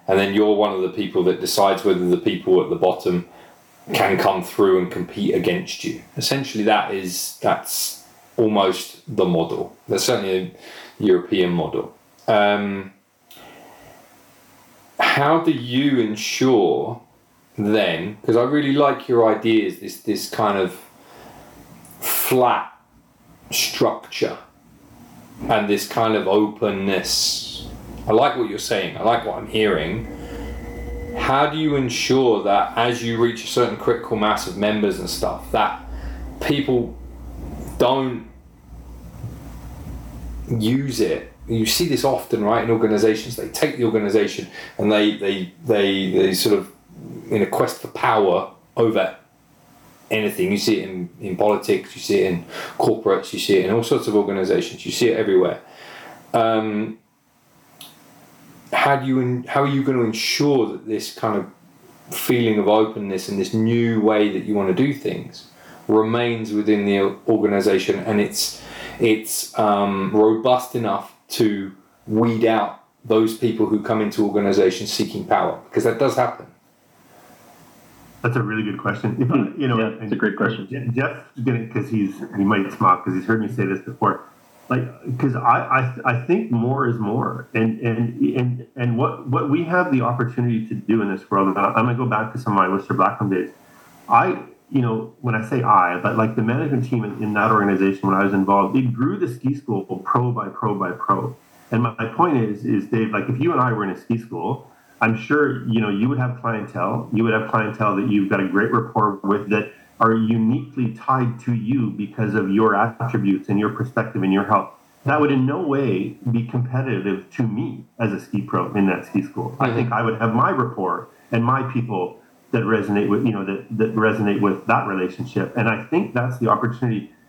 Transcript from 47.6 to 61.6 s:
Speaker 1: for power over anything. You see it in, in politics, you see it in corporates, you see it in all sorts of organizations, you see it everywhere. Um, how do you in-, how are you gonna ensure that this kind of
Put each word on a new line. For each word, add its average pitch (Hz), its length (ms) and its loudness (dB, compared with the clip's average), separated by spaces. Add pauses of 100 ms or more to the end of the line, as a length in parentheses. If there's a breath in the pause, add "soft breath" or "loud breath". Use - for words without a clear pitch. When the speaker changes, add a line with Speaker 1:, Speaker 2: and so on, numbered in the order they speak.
Speaker 1:
for - 80 -12
power 98 640 2 (260)
over 107 400 2 (920)
anything. 101 400 0
You 101 80 0
see 101 220 0
it 95 80 -8
in, 90 220 -8 (100)
in 95 160 -6
politics, 101 580 0
you - 80 -14
see 101 200 2
it 92 100 0
in 85 120 -4 (340 loud breath)
corporates, - 540 0
you 98 60 -8
see 98 200 4
it 90 80 2
in 92 80 0
all 117 100 2
sorts - 240 0
of 107 80 2
organizations, 98 720 0
you - 60 -6
see - 180 2
it - 60 2
everywhere. 98 440 4 (760 loud breath)
Um, 110 640 0 (1700)
how 139 240 4
do 131 100 -2
you 131 140 2
in-, 123 240 -2
how 139 180 0
are 143 60 2
you 139 160 0
gonna 127 180 2
ensure 120 720 2
that 95 140 -12
this 107 280 -6
kind 110 240 -2
of 90 80 -6 (680)